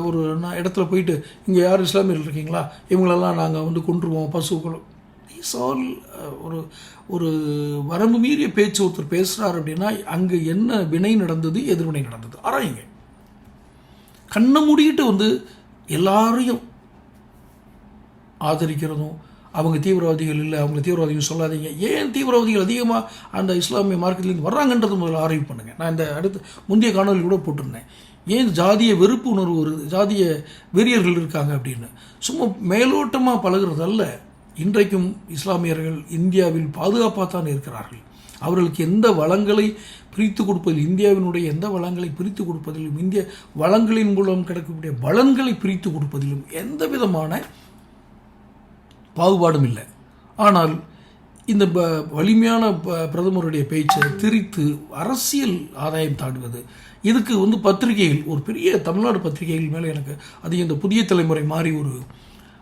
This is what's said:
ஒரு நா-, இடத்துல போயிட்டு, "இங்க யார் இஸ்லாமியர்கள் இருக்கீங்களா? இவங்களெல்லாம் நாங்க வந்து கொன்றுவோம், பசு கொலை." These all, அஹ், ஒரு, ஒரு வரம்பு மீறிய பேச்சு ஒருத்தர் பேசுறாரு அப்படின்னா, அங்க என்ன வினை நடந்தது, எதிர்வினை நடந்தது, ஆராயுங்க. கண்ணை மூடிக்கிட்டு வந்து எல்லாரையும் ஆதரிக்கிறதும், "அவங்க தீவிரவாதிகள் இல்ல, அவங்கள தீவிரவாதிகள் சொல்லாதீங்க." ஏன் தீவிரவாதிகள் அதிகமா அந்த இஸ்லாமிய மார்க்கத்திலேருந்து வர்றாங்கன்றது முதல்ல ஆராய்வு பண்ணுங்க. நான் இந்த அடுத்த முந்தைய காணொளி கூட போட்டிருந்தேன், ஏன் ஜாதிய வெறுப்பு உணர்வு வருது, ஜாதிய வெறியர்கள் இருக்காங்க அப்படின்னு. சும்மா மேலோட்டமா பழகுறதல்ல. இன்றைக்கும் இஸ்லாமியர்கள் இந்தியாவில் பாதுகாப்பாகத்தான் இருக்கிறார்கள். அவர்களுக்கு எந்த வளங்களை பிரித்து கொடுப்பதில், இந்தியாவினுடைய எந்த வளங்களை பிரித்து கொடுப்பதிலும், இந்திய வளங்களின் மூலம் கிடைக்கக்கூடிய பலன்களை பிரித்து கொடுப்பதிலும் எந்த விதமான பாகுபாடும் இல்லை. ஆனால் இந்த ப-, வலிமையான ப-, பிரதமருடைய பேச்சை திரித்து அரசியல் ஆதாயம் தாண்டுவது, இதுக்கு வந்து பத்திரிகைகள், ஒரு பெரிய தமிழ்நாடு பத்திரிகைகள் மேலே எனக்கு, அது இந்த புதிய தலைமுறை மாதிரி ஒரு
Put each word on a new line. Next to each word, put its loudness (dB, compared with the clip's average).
ஒரு -2
நா-, -8
இடத்துல -2
போயிட்டு, 0
"இங்க 4
யார் 4
இஸ்லாமியர்கள் 0
இருக்கீங்களா? -6
இவங்களெல்லாம் 2
நாங்க -2
வந்து -2
கொன்றுவோம், -2
பசு -2
கொலை." -8
These -10
all, -4
அஹ், -16
ஒரு, -10
ஒரு -2
வரம்பு 2
மீறிய 2
பேச்சு 2
ஒருத்தர் -2
பேசுறாரு -2
அப்படின்னா, -4
அங்க -2
என்ன 0
வினை 2
நடந்தது, 0
எதிர்வினை 0
நடந்தது, -10
ஆராயுங்க. -2
கண்ணை 4
மூடிக்கிட்டு 4
வந்து 2
எல்லாரையும் 2
ஆதரிக்கிறதும், -2
"அவங்க 0
தீவிரவாதிகள் 0
இல்ல, -2
அவங்கள -2
தீவிரவாதிகள் -2
சொல்லாதீங்க." -4
ஏன் -2
தீவிரவாதிகள் 2
அதிகமா 0
அந்த -2
இஸ்லாமிய 0
மார்க்கத்திலேருந்து -2
வர்றாங்கன்றது 2
முதல்ல -2
ஆராய்வு 0
பண்ணுங்க. -14
நான் -2
இந்த -2
அடுத்த -4
முந்தைய 4
காணொளி 4
கூட 2
போட்டிருந்தேன், -6
ஏன் 2
ஜாதிய 4
வெறுப்பு 4
உணர்வு 2
வருது, -6
ஜாதிய 2
வெறியர்கள் 4
இருக்காங்க -2
அப்படின்னு. -6
சும்மா -4
மேலோட்டமா 0
பழகுறதல்ல. 0
இன்றைக்கும் 0
இஸ்லாமியர்கள் -4
இந்தியாவில் 2
பாதுகாப்பாகத்தான் 0
இருக்கிறார்கள். -8
அவர்களுக்கு 0
எந்த 4
வளங்களை 2
பிரித்து 0
கொடுப்பதில், 0
இந்தியாவினுடைய 2
எந்த -4
வளங்களை -4
பிரித்து -6
கொடுப்பதிலும், -8
இந்திய -2
வளங்களின் 2
மூலம் 0
கிடைக்கக்கூடிய -8
பலன்களை 4
பிரித்து -2
கொடுப்பதிலும் -4
எந்த -6
விதமான -2
பாகுபாடும் 4
இல்லை. -2
ஆனால் 4
இந்த 4
ப-, 0
வலிமையான 2
ப-, -4
பிரதமருடைய -2
பேச்சை 0
திரித்து -2
அரசியல் -4
ஆதாயம் -4
தாண்டுவது, -10
இதுக்கு 2
வந்து 2
பத்திரிகைகள், 2
ஒரு -2
பெரிய 0
தமிழ்நாடு 0
பத்திரிகைகள் -4
மேலே -4
எனக்கு, -8
அது -4
இந்த -2
புதிய 0
தலைமுறை 2
மாதிரி -2
ஒரு -4